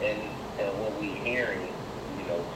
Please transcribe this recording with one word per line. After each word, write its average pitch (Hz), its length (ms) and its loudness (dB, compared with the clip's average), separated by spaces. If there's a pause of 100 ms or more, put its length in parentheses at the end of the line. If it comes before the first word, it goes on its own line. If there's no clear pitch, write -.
and, 107 180 2 (380)
and 101 220 2
what 107 200 0
we 104 100 0 (120)
hearing, 120 400 2 (560)
you - 80 -4
know, 85 180 2 (120)